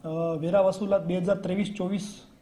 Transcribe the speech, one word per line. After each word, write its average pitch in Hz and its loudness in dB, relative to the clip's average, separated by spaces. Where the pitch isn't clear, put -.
અ, 160 -8
વેરા 175 4
વસૂલાત 190 2
બે 175 0
હજાર 185 2
ત્રેવીસ 196 -2
ચોવીસ 190 -4